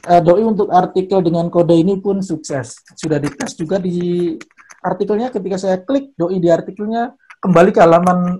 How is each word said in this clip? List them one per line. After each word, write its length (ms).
eh, 160
doi 240
untuk 240
artikel 560
dengan 240
kode 240
ini 240
pun 240
sukses. 560
Sudah 240
dites 400
juga 240
di 560
artikelnya. 480
Ketika 240
saya 240
klik 320
doi 240
di 160
artikelnya, 560
kembali 320
ke 80
halaman 580